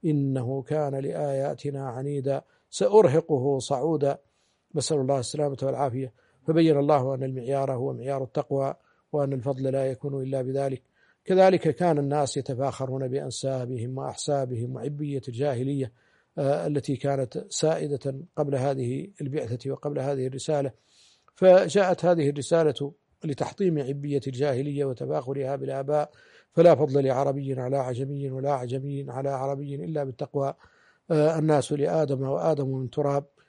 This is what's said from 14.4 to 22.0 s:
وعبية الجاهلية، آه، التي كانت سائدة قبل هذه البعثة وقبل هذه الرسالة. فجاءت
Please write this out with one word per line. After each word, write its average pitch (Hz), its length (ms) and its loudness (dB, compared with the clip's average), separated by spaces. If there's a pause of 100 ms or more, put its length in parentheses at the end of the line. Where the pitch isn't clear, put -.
وعبية 143 520 -6
الجاهلية، 131 640 -2 (460)
آه، 151 300 0
التي 143 280 -2
كانت 135 540 -4
سائدة 151 640 -2 (200)
قبل 143 200 -2
هذه 135 520 -2 (140)
البعثة 131 500 -6
وقبل 143 280 -6
هذه 135 280 -2
الرسالة. 139 440 -2 (600)
فجاءت 185 720 6